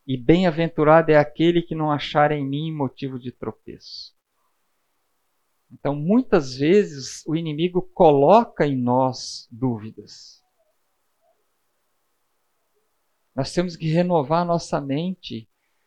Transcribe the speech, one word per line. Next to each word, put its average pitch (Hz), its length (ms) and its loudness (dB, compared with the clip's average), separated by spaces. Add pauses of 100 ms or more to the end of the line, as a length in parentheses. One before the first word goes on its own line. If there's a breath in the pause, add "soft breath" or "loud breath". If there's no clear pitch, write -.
"E 131 120 -6
bem-aventurado 160 920 4
é 151 40 6
aquele 165 460 2
que 165 120 -10
não 156 160 -2
achar 147 420 0
em 147 120 -4
mim 151 280 -6
motivo 135 460 -6
de 123 120 -12
tropeço." - 840 -16 (1600)
Então, 143 240 -6
muitas 165 580 0
vezes, 151 720 0
o 156 80 -4
inimigo 165 480 -4
coloca 165 840 4
em 143 120 0
nós 127 760 -2
dúvidas. 110 920 -10 (3000)
Nós 131 180 -6
temos 175 220 -4
que 160 140 -6
renovar 165 540 0
a - 20 -2
nossa 170 360 -4
mente 139 680 -8 (380)